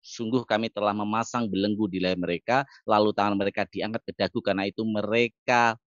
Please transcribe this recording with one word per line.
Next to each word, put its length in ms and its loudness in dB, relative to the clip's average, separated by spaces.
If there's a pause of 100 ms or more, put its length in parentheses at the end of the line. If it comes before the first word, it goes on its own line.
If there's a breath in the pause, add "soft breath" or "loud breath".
Sungguh 400 -2
kami 240 0
telah 240 -2
memasang 560 -2
belenggu 400 0
di 80 -6
leher 240 0
mereka, 480 0 (160 loud breath)
lalu 320 4
tangan 240 2
mereka 240 -2
diangkat 400 -6
ke 80 -12
dagu, 300 -2
karena 260 0
itu 160 -6
mereka 960 0 (100)